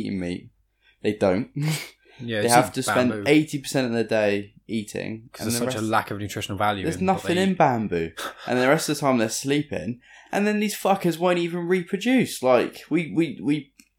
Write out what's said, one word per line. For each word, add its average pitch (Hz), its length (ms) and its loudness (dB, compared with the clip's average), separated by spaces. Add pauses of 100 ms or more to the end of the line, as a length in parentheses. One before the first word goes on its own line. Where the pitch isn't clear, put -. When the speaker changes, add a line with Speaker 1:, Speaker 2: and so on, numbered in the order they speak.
Speaker 1:
eating 101 200 -4
meat. 90 300 -6 (520)
They 107 100 0
don't. 101 420 0
<laughs> 147 60 -4 (580)
Speaker 2:
Yeah, 117 220 -6
Speaker 1:
They 110 60 0
Speaker 2:
it's 117 80 4
Speaker 1:
have 127 140 6
Speaker 2:
eat - 80 -10
Speaker 1:
to 131 60 -2
spend 123 280 2
Speaker 2:
bamboo. 104 200 -6
Speaker 1:
eighty 151 280 4
percent 135 300 -2
of 117 40 -2
their 117 100 0
day 104 520 0 (120)
eating, 107 680 -6
Speaker 2:
'Cause - 100 -12
Speaker 1:
and 110 80 -2
Speaker 2:
there's 120 80 -2
Speaker 1:
the 120 60 0
Speaker 2:
such 127 80 -4
a 110 80 -4
Speaker 1:
rest, 110 80 -2
Speaker 2:
lack 110 200 0
of 104 80 -6
nutritional 104 380 -6
value 104 280 0
Speaker 1:
there's 156 120 -2
Speaker 2:
in 180 100 -2
what 190 60 4
Speaker 1:
nothing 185 240 0
Speaker 2:
they 180 60 2
Speaker 1:
in 190 80 2
Speaker 2:
eat. 180 80 -2
Speaker 1:
bamboo, 104 540 0 (340)
and 127 120 0
the 127 80 4
rest 151 220 2
of 151 80 -2
the - 60 -8
time 135 160 2
they're 113 100 2
sleeping. 123 720 -4 (320)
And 202 140 0
then 208 120 0
these 208 160 -2
fuckers 175 440 0
won't 180 220 2
even 170 280 -4
reproduce. 196 760 0
Like, 123 460 2
we, 151 260 0
we, 151 280 0
we, 139 320 -2 (240)